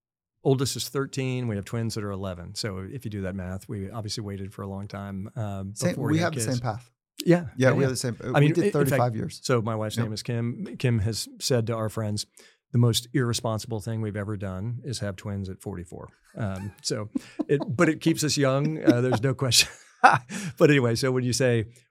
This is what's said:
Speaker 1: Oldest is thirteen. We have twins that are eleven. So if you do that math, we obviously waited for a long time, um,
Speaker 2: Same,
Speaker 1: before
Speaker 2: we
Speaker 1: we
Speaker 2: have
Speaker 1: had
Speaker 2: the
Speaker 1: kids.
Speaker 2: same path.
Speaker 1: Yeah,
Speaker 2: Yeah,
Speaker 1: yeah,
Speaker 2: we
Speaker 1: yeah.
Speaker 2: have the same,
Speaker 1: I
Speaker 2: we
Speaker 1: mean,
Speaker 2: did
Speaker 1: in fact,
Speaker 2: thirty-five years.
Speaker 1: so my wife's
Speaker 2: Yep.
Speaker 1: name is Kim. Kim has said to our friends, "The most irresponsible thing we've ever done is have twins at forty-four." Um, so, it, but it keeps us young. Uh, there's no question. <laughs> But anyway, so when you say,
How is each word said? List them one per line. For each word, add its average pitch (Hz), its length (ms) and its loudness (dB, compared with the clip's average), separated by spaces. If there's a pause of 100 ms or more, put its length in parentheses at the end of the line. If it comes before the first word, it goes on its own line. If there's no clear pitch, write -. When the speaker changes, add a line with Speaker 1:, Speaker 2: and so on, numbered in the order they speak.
(440)
Speaker 1:
Oldest 135 320 2
is 117 140 -6
thirteen. 131 580 -2
We 107 80 -2
have 98 100 -4
twins 113 300 -4
that 107 80 -6
are 104 80 -6
eleven. 92 440 -8
So 95 240 -6
if 117 260 -10
you 107 60 -8
do 101 120 -6
that 92 120 -4
math, 92 340 -8
we 98 220 -8
obviously 110 320 -8
waited 98 300 -8
for 113 100 -12
a 98 40 -8
long 98 200 -8
time, 98 480 -10
um, 101 400 -6
Speaker 2:
Same, 175 160 -2
Speaker 1:
before 139 160 -4
Speaker 2:
we 147 60 2
Speaker 1:
we 160 60 4
Speaker 2:
have 165 140 0
Speaker 1:
had - 0 -
Speaker 2:
the 123 120 -4
Speaker 1:
kids. 135 100 0
Speaker 2:
same 120 60 -4
path. 117 280 -6 (360)
Speaker 1:
Yeah, 170 200 4 (120)
Speaker 2:
Yeah, 131 120 6
Speaker 1:
yeah, - 40 6
Speaker 2:
we - 40 2
Speaker 1:
yeah. - 60 4
Speaker 2:
have 131 80 4
the 123 60 -2
same, 117 240 -4
Speaker 1:
I 127 180 2
Speaker 2:
we - 80 -
Speaker 1:
mean, 160 60 6
Speaker 2:
did 170 120 4
Speaker 1:
in 202 60 2
fact, - 20 -4
Speaker 2:
thirty-five 135 420 4
years. - 280 -6
Speaker 1:
so 120 180 2
my 113 140 0
wife's 107 220 -4
Speaker 2:
Yep. 113 80 0
Speaker 1:
name 107 80 -4
is 101 100 -8
Kim. 120 540 -4
Kim 117 220 4
has 107 300 -2 (100)
said 117 280 0
to 117 80 -2
our 110 140 -2
friends, 104 360 -4 (460)
"The 120 80 4
most 117 340 4
irresponsible 117 680 -2
thing 110 200 -6
we've 107 160 -4
ever 104 180 -6
done 101 480 -6
is 127 160 -6
have 101 160 -6
twins 98 320 -6
at 92 140 -12
forty-four." 90 480 -12 (260)
Um, 98 460 -6
so, 110 280 -6 (380)
it, 147 200 2
but 147 200 2
it 156 140 0
keeps 160 220 2
us 143 120 0
young. 143 480 2
Uh, 120 180 4
there's 127 200 2
no 131 140 2
question. - 380 2
<laughs> - 60 -20 (760)
But 165 120 8
anyway, 120 260 6
so 131 180 0
when 127 100 -2
you 123 80 0
say, 117 360 4 (240)